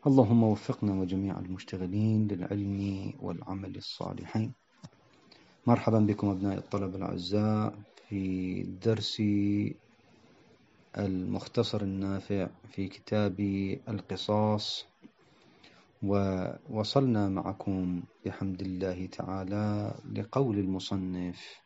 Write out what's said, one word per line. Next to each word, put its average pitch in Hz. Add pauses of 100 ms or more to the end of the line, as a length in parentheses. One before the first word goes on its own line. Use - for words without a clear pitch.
اللهم 117
وفقنا 107
وجميع 95
المشتغلين 95
للعلم 98
والعمل 92
الصالحين. 107 (1120)
مرحبا 113
بكم 104
أبناء 98
الطلبة 95
الأعزاء 101 (340)
في 92
درس 107 (1800)
المختصر 98
النافع 95 (240)
في 98
كتاب 101 (500)
القصاص، 104 (1160)
ووصلنا 101
معكم 92 (240)
بحمد 95
الله 92
تعالى 101 (200)
لقول 107
المصنف 92